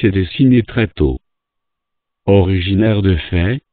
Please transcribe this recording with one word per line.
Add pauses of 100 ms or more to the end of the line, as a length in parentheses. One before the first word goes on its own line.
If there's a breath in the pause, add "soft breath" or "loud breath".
s'est
dessiné
très
tôt. (1080)
Originaire
de
Fès, (120)